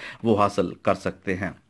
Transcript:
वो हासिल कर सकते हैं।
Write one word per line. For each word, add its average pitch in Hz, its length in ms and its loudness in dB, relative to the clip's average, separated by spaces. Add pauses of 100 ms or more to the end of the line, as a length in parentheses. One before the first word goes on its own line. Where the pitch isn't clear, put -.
(240)
वो 110 100 4
हासिल 101 400 2 (100)
कर 101 120 2
सकते 92 380 -6
हैं। 87 200 -6 (160)